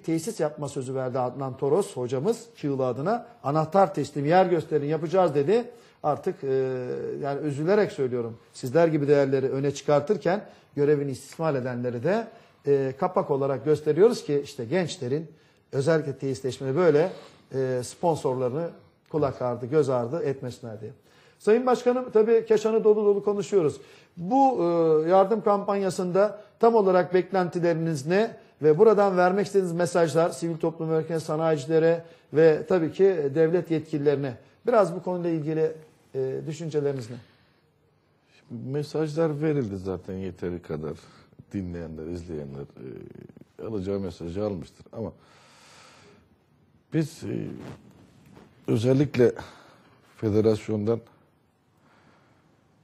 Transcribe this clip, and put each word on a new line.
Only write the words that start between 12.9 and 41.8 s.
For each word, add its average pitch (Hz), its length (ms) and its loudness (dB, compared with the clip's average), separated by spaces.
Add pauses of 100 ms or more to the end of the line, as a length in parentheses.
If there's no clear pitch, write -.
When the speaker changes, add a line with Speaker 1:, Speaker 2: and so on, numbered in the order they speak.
Speaker 1:
kapak 180 320 0
olarak 135 340 -2
gösteriyoruz 156 580 2
ki 143 200 0
işte 123 220 -10
gençlerin 151 680 -4 (400)
özellikle 139 460 0
tesisleşmede 135 580 -6
böyle, 165 340 4 (440)
e, 131 300 -2
sponsorlarını 139 840 -2 (400)
kulak 143 320 -2
ardı, 123 240 -4
göz 139 240 2
ardı 127 340 -2
etmesinler 120 580 -8
diye. 110 100 -14 (480)
Sayın 240 260 2
Başkanım, 247 480 0
tabii 220 320 4
Keşan'ı 220 380 2
dolu 214 220 4
dolu 202 180 2
konuşuyoruz. 202 580 0 (360)
Bu, 247 400 2 (480)
e, 170 40 -2
yardım 196 340 4
kampanyasında 196 1000 0 (180)
tam 233 160 6
olarak 185 380 4
beklentileriniz 170 920 0
ne 208 280 0 (260)
ve 151 160 6
buradan 202 400 6
vermek 185 280 4
istediğiniz 185 300 0
mesajlar 170 540 2
sivil 170 280 -6
toplum 160 320 -4
örgütlerine, 160 300 -2
sanayicilere 160 840 2 (300)
ve 156 360 6
tabii 165 220 2
ki 190 120 2 (320)
devlet 165 360 2
yetkililerine? 143 680 -2 (300)
Biraz 202 280 4
bu 180 80 -10
konuyla 175 260 -4
ilgili, 156 420 -2 (440)
e, 135 320 -4
düşünceleriniz 143 600 -4
ne? 120 60 -12 (1200)
Speaker 2:
Şimdi 123 300 -14
mesajlar 147 720 -4
verildi 139 360 -2
zaten 92 360 -8
yeteri 90 480 -8
kadar. 78 320 -8 (600)
Dinleyenler, 85 540 -10